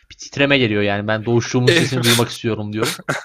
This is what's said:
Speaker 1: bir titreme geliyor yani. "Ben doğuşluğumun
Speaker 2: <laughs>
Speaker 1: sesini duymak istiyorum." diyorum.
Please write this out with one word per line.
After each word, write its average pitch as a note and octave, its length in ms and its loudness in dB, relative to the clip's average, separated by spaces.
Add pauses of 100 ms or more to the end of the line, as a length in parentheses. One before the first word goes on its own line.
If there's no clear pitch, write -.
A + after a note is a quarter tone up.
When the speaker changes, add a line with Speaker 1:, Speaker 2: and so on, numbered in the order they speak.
(100)
Speaker 1:
bir - 60 -20
titreme C#3 420 0
geliyor G#2+ 240 2
yani. G#2 260 -2
"Ben A2 160 -2
doğuşluğumun A#2+ 420 0
Speaker 2:
<laughs> C#3+ 60 6
Speaker 1:
sesini C3 320 2
duymak A#2 240 2
istiyorum." G#2+ 440 -6
diyorum. A2 200 -2 (320)